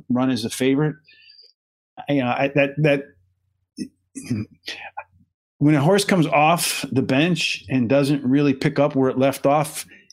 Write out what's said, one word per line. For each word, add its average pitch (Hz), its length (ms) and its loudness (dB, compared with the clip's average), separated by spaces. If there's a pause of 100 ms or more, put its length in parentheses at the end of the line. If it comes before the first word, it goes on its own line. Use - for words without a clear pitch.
run 127 220 0
as 117 160 -4
a 107 40 -4
favorite. 135 460 0 (1120)
I, 147 60 -2
you 143 80 2
know, 123 80 -2
I, 139 260 -2
that, 143 220 2
that, 143 260 2 (2500)
when 151 180 4
a 151 60 2
horse 196 240 2
comes 185 220 2
off 156 640 0
the 131 80 2
bench 147 680 0
and 123 200 0
doesn't 139 340 2
really 139 300 2
pick 143 260 -2
up 143 160 2
where 131 140 2
it 127 80 -4
left 135 280 0
off, 147 400 0 (280)